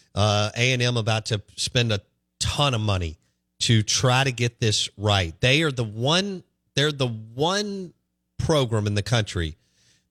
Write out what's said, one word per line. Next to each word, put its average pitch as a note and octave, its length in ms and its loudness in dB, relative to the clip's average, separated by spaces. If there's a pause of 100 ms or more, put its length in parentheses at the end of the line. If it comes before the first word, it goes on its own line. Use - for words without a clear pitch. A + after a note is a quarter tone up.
(120)
Uh, G#2 440 2
A B2 160 2
and B2 100 0
M B2 140 2
about A2 300 -2
to G#2 140 -2 (160)
spend A#2+ 360 0
a G2 80 -2 (400)
ton C#3+ 340 0
of A2 60 0
money F#2 360 -2 (440)
to A2+ 240 4
try C3 400 2
to C3 80 -2
get A#2+ 260 -4
this - 380 0
right. G2 440 2
They C3+ 220 4
are D#3 80 0
the B2 140 -4
one, D#3+ 580 -2 (320)
they're D3 160 0
the C3+ 160 -2
one E3 880 -4 (460)
program A2+ 500 2
in G#2 60 0
the G2+ 80 0
country F#2+ 540 -2 (540)